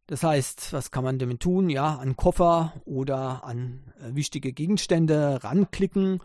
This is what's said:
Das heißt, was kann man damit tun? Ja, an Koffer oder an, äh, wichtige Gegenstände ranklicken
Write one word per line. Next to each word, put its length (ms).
Das 180
heißt, 480
was 200
kann 120
man 160
damit 220
tun? 280
Ja, 280
an 180
Koffer 580
oder 580
an, 560
äh, 160
wichtige 380
Gegenstände 880
ranklicken 800